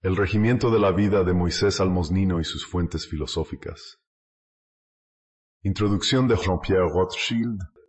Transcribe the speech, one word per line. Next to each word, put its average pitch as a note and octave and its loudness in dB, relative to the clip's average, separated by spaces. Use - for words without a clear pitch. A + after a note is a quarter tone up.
El F#2 0
regimiento G#2+ 2
de A2 4
la G2 4
vida G2 2
de F2 2
Moisés F2+ 0
Almosnino F2+ 0
y D#2+ -2
sus - -8
fuentes F2 -4
filosóficas. - -8
Introducción G2+ 0
de A2 4
Jean-Pierre F#2 0
Rothschild, G#2 -2